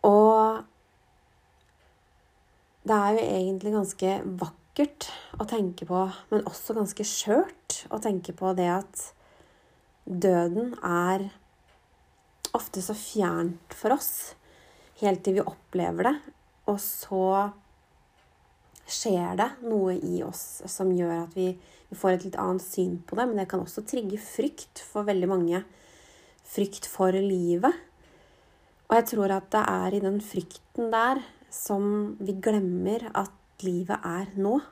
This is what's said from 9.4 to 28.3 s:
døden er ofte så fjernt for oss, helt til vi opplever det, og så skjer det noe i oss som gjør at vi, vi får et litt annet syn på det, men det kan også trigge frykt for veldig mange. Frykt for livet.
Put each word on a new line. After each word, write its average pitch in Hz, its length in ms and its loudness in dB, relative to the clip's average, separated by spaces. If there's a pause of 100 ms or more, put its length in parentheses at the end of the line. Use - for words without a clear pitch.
døden 185 680 2 (100)
er 185 460 0 (1200)
ofte 196 320 -6
så 214 80 -6
fjernt 175 800 -4
for 233 240 2
oss, - 380 -8 (680)
helt 190 240 2
til 196 140 2
vi - 100 -2
opplever 175 640 0
det, 302 60 0 (520)
og 208 140 2
så - 420 -2 (1600)
skjer 180 540 -2
det 226 80 4 (180)
noe 196 320 2
i 175 280 -4
oss - 440 -12
som 190 240 0
gjør 170 300 0
at 170 140 -12
vi, 185 120 0 (400)
vi 190 80 -14
får 185 180 2
et 185 120 -6
litt - 120 -8
annet 185 240 -2
syn 180 420 -2
på - 120 -6
det, 247 120 0
men 208 120 0
det 185 80 -4
kan 185 140 -2
også 214 240 -10
trigge 214 340 2
frykt - 640 -4
for 208 220 -2
veldig 190 220 4
mange. 180 340 2 (840)
Frykt 196 440 -4
for 185 280 2
livet. 190 560 2 (1120)